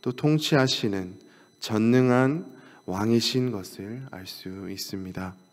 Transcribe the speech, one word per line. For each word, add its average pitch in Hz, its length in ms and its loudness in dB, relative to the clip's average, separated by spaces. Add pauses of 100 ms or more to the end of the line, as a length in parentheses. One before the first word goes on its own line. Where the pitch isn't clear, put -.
또 123 120 -2
통치하시는 127 1000 2 (460)
전능한 127 840 4 (400)
왕이신 117 680 0
것을 104 580 -10
알 92 160 -14
수 95 440 -12
있습니다. 92 640 -8 (180)